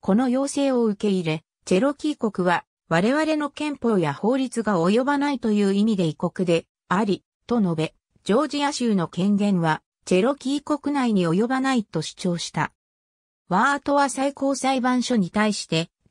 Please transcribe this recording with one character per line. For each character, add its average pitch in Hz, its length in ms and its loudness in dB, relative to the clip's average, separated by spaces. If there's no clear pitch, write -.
こ 190 120 0
の 254 140 2
要 269 200 0
請 277 220 0
を 247 140 2
受 208 240 -2
け - 0 -
入 185 140 0
れ、 160 220 -4
チ 180 120 2
ェ 190 40 4
ロ 285 140 0
キ 302 160 -6
ー 226 200 -4
国 180 160 -2
は、 175 200 0
我 180 200 2
々 311 260 0
の 294 120 -2
憲 302 280 -6
法 226 220 0
や 151 140 0
法 233 240 0
律 247 260 -2
が 196 200 0
及 208 200 2
ば 285 140 0
な 285 140 0
い 269 80 -4
と 226 120 -4
い 208 140 2
う 196 80 2
意 202 120 2
味 220 120 0
で 180 80 0
異 151 100 -2
国 180 300 -4
で 165 220 0
あ 185 140 2
り、 202 220 -2
と 233 160 0
述 175 120 0
べ、 156 200 -4
ジ 190 100 0
ョ 285 100 4
ー 277 40 -6
ジ 285 160 -2
ア 285 80 0
州 233 220 0
の 175 140 0
権 202 280 0
限 196 260 2
は、 156 180 0
チ 180 120 2
ェ 185 60 4
ロ 269 120 2
キ 277 220 -4
ー 285 60 -4
国 294 320 -4
内 247 200 0
に 180 120 2
及 180 200 2
ば 262 140 -2
な 269 120 0
い 233 120 0
と 160 180 -6
主 - 100 -10
張 175 240 -4
し - 140 -8
た。 - 240 -4
ワ 254 280 2
ー 277 60 -6
ト 285 120 0
は 277 160 4
最 277 240 -2
高 277 200 -2
裁 262 280 -2
判 254 200 2
所 247 140 0
に 180 140 0
対 208 240 0
し - 120 -10
て、 165 220 -2